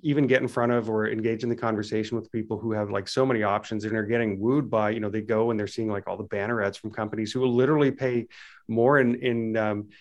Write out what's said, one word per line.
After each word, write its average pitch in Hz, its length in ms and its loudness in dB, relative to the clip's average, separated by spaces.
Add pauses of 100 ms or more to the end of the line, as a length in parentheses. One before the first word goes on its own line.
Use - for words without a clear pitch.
even 147 260 2
get 123 140 4
in 127 60 -2
front 120 240 2
of 117 180 2
or 110 200 0
engage 110 340 -2
in 120 60 0
the 117 60 0
conversation 110 640 -2
with 110 140 -8
people 110 260 -4
who 110 140 -4
have, 104 180 -2
like, 101 200 -4
so 131 160 0
many 120 180 0
options 104 400 -2
and 110 140 -2
are 107 80 -2
getting 110 340 0
wooed 123 300 2
by, 107 220 2
you 113 100 -4
know, 107 80 -2
they 107 120 -4
go 110 300 0
and 110 80 0
they're 104 80 -2
seeing, 110 220 -4
like, 101 180 -4
all 92 80 -4
the 104 80 -6
banner 104 380 -2
ads 98 160 -2
from 107 140 -10
companies 107 420 -4
who 127 80 -2
will 127 120 2
literally 139 380 4
pay 123 340 -2 (440)
more 117 300 6
in, 120 160 4
in, 117 420 -2
um, 104 320 -2 (120)